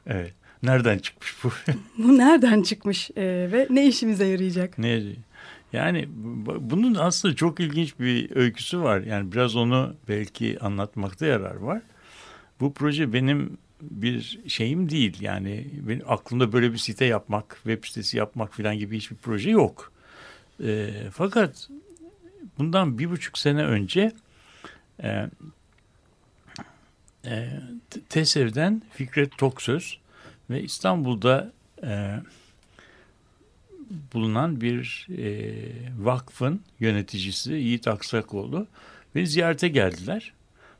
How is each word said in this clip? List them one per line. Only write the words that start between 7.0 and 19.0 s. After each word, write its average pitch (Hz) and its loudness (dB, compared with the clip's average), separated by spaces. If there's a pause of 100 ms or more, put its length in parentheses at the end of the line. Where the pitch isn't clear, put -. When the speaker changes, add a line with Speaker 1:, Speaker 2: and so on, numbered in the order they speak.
Speaker 1:
çok 160 0
ilginç 156 -2
bir 123 0
öyküsü 127 0
var. 107 2
Yani 101 -4
biraz 117 0
onu 123 2 (160)
belki 107 -4
anlatmakta 101 -4
yarar 98 0
var. 131 -6 (760)
Bu 143 0
proje 143 0
benim 135 2 (240)
bir 117 -4
şeyim 151 -2
değil. 123 2
Yani 101 -6
benim 107 -8
aklımda 120 2
böyle 120 4
bir 117 -6
site 113 -2
yapmak, 107 -2 (100)
web 110 -4
sitesi 113 -6
yapmak 107 -4
falan 107 -2
gibi 104 -6
hiçbir 107 -10